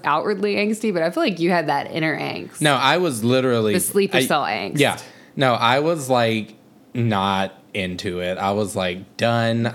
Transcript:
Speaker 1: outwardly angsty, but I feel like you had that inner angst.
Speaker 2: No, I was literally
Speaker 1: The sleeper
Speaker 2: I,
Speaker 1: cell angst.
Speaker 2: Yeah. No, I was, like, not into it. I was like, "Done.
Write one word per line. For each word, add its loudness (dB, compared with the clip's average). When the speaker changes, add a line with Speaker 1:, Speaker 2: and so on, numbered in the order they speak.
Speaker 1:
outwardly 0
angsty, 0
but 0
I 0
feel -2
like -2
you 2
had 2
that -2
inner -2
angst. -8
Speaker 2:
No, 4
I 2
was -2
literally 2
Speaker 1:
The 2
sleeper 0
Speaker 2:
I, 2
Speaker 1:
cell 0
angst. -4
Speaker 2:
Yeah. 4
No, 2
I 4
was, -2
like, 0
not 0
into -6
it. -4
I -2
was -2
like, -6
"Done. 0